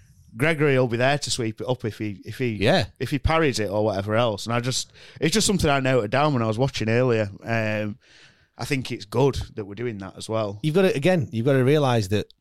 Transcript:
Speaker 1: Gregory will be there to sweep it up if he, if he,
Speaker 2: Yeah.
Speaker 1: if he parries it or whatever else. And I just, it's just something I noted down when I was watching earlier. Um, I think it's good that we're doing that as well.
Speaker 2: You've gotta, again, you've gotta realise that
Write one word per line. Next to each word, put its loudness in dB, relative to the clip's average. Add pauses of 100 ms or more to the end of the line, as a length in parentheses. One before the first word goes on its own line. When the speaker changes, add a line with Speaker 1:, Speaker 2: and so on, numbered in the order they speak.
(380)
Speaker 1:
Gregory 2
will 4
be -2
there 2
to -4
sweep -4
it -8
up -2
if -4
he, -6
if -12
he, 0
Speaker 2:
Yeah. 2 (140)
Speaker 1:
if -6
he -2
parries 2
it -2
or 2
whatever 0
else. 0
And -4
I 2
just, -4 (300)
it's 0
just 2
something 2
I 4
noted 2
down 2
when 2
I 0
was -2
watching -2
earlier. 2 (140)
Um, -4 (600)
I -8
think -4
it's -10
good 0 (200)
that -8
we're -14
doing -8
that -12
as -14
well. -4
Speaker 2:
You've 0
gotta, 4
again, 2
you've -2
gotta 4
realise 2
that -2